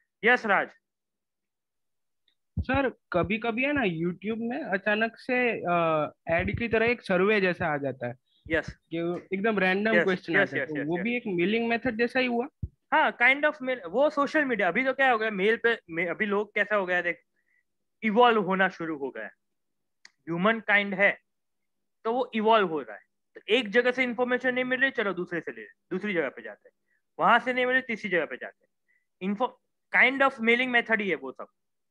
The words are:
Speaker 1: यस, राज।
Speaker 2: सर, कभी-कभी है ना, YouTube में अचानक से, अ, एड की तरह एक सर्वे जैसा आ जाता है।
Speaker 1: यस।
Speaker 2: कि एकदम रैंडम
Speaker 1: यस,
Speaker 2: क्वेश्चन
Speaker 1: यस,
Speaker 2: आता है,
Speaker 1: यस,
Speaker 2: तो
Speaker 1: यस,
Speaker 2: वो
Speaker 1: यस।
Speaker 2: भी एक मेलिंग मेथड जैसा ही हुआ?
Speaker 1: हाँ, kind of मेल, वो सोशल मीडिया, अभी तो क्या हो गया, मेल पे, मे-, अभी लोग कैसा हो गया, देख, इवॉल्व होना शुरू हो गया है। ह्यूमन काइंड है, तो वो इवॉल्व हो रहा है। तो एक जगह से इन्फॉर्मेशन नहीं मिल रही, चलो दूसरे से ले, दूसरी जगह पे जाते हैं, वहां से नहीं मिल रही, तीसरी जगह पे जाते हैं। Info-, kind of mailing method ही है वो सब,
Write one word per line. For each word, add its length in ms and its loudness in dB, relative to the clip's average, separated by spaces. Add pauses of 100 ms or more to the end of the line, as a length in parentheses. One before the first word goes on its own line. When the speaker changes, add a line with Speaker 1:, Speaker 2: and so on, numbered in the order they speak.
(240)
Speaker 1:
यस, 220 4
राज। 240 0 (1900)
Speaker 2:
सर, 380 0 (160)
कभी-कभी 500 0
है 100 0
ना, 80 -2
YouTube 560 -2
में 260 -6
अचानक 540 -2
से, 340 0
अ, 600 0 (180)
एड 300 0
की 80 -2
तरह 180 2
एक 160 0
सर्वे 400 2
जैसा 320 0
आ 40 -2
जाता 300 -6
है। 80 -8 (320)
Speaker 1:
यस। 220 -2
Speaker 2:
कि 280 -10 (360)
एकदम 260 0
रैंडम 360 2
Speaker 1:
यस, 80 4
Speaker 2:
क्वेश्चन 300 -2
Speaker 1:
यस, 160 2
Speaker 2:
आता 80 -6
है, 60 -2
Speaker 1:
यस, 60 -8
Speaker 2:
तो 80 -6
Speaker 1:
यस, 100 -4
Speaker 2:
वो 100 -2
Speaker 1:
यस। 60 -4
Speaker 2:
भी 140 -2
एक 100 -8
मेलिंग 420 0
मेथड 260 -2
जैसा 240 0
ही 60 2
हुआ? 220 -2 (460)
Speaker 1:
हाँ, 240 2
kind 340 4
of 100 -8
मेल, 240 -4
वो 240 2
सोशल 360 0
मीडिया, 220 0
अभी 180 0
तो 80 0
क्या 180 2
हो 60 4
गया, 120 -2
मेल 280 0
पे, 220 0 (120)
मे-, 180 -2
अभी 160 -4
लोग 280 -2
कैसा 220 0
हो 100 0
गया, 160 0
देख, 220 -4 (800)
इवॉल्व 380 4
होना 280 2
शुरू 280 -8
हो 120 -6
गया 140 -10
है। 80 -14 (760)
ह्यूमन 520 0
काइंड 340 0
है, 260 2 (840)
तो 100 -2
वो 200 -4
इवॉल्व 340 4
हो 140 -4
रहा 160 -14
है। 140 -20 (240)
तो 140 -20
एक 200 2
जगह 220 2
से 120 0
इन्फॉर्मेशन 500 -2
नहीं 120 -2
मिल 160 -2
रही, 100 2
चलो 220 -2
दूसरे 280 -6
से 100 -10
ले, 120 -14
दूसरी 500 -8
जगह 160 0
पे 120 -14
जाते 280 -18
हैं, 40 -20 (460)
वहां 200 4
से 140 -4
नहीं 120 -2
मिल 80 0
रही, 80 2
तीसरी 280 -8
जगह 160 0
पे 120 -10
जाते 280 -18
हैं। 60 -20 (580)
Info-, 240 -4 (420)
kind 340 4
of 160 -10
mailing 360 2
method 200 0
ही 80 -4
है 60 0
वो 160 -8
सब, 160 -14 (420)